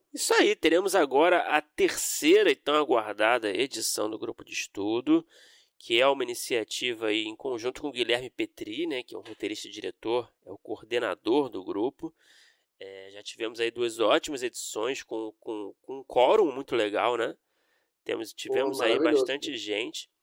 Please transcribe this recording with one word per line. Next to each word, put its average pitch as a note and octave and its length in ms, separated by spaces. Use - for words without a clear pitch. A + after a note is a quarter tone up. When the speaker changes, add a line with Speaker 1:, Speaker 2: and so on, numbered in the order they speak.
Speaker 1:
Isso - 200
aí, G#4+ 200
teremos F3 400
agora D#3+ 460
a C#3 200
terceira F#3 880
e C3+ 40
tão D3 220
aguardada A2 760
edição G#2+ 580
do A2 100
grupo - 260
de - 80
estudo, B2 720
que A#2 240
é C3 60
uma C#3 160
iniciativa A#2+ 840
aí G#2+ 160
em A2 100
conjunto B2 480
com D3 60
o C3+ 40
Guilherme A#2+ 380
Petri, A2+ 560
né, C3+ 160
que - 120
é G2 40
o G2 40
roteirista G#2+ 440
e G2+ 60
diretor, G#2+ 580
é F#2+ 60
o G#2 40
coordenador A2+ 920
do G2 160
grupo. A#2 500
É, G2 340
já G2+ 100
tivemos A2+ 380
aí A#2 120
duas A#2 260
ótimas B2+ 440
edições A#2+ 600
com, A2+ 380
com, G#2+ 420
com C3+ 160
um C3 60
quórum D#3 480
muito C3+ 240
legal, G#2+ 400
né? A2+ 180
Temos, A2 280
Speaker 2:
Pô, - 40
Speaker 1:
tivemos C3 440
aí A#2 100
Speaker 2:
maravilhoso. D3+ 340
Speaker 1:
bastante C3+ 320
gente. G#2 520